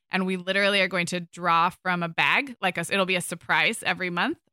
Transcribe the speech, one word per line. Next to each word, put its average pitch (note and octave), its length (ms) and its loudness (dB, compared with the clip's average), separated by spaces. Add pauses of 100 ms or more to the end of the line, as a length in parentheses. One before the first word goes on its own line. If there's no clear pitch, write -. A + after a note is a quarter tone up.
(100)
And F#3+ 140 0
we F#3 140 -2
literally G3 420 2
are F#3 80 2
going F3+ 180 0
to F3+ 140 -4
draw E3+ 480 0
from F3+ 340 -4
a E3+ 60 -2
bag, F3+ 540 0
like, F#3 160 0
a, - 20 -4
it'll G3 240 0
be F3+ 120 0
a F3 40 0
surprise E3+ 600 0
every F3+ 260 -2
month, F#3 300 -2 (140)